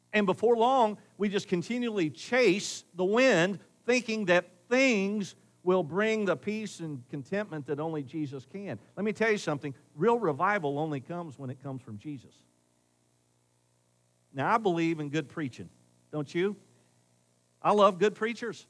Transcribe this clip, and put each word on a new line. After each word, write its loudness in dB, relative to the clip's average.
And 2
before 2
long, 4
we 0
just -2
continually -2
chase 0
the -2
wind, 4
thinking 0
that 4
things 2
will 4
bring 0
the 2
peace -8
and -8
contentment -6
that -4
only -4
Jesus -8
can. -10
Let -4
me 0
tell 0
you 2
something. -4
Real 4
revival 0
only -2
comes -10
when -10
it -14
comes -10
from -14
Jesus. -14
Now, 0
I 6
believe 2
in -6
good -2
preaching, -10
don't -6
you? 0
I 2
love 6
good 2
preachers. -8